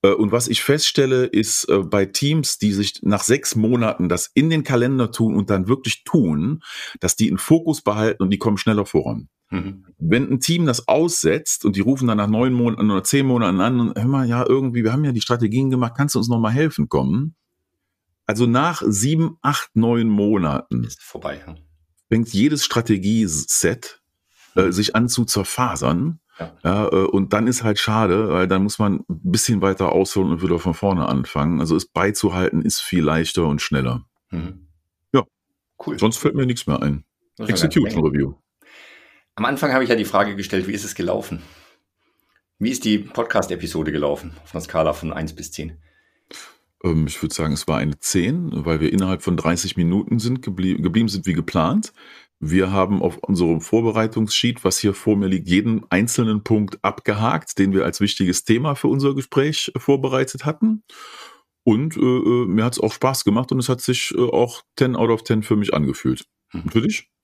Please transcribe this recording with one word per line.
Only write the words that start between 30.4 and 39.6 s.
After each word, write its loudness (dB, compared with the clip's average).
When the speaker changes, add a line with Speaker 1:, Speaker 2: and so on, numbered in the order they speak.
Speaker 1:
wieder 0
von -2
vorne 0
anfangen. 0
Also 0
es -2
beizuhalten 0
ist -2
viel 0
leichter 0
und 0
schneller. -2
Speaker 2:
Mhm. -10
Speaker 1:
Ja. 2
Speaker 2:
Cool. -8
Speaker 1:
Sonst 0
fällt 0
mir 0
nichts -4
mehr 0
ein. -2
Speaker 2:
Das -10
ist 2
eine 2
Speaker 1:
Execution 2
Speaker 2:
Menge. 2
Speaker 1:
Review. -2
Speaker 2:
Am -6
Anfang -2